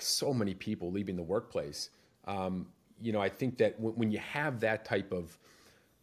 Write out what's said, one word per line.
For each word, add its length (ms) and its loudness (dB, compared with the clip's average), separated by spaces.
so 320 2
many 200 2
people 380 -4
leaving 240 -2
the 80 -2
workplace. 640 -2
Um, 420 -2
you 100 -2
know, 100 4
I 80 4
think 280 -2
that 200 6
w-, 180 0
when 160 4
you 80 0
have 400 -2
that 260 2
type 260 0
of 260 -4